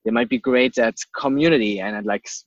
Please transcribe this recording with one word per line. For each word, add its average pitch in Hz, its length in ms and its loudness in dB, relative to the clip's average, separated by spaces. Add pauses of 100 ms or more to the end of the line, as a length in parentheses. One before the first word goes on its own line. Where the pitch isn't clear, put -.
they 110 60 -2
might 117 180 0
be 127 100 0
great 127 400 2
at 113 180 2 (200)
community 135 640 2
and 101 160 -6
at, 104 80 -8
like, 104 220 -2
s-, - 200 -14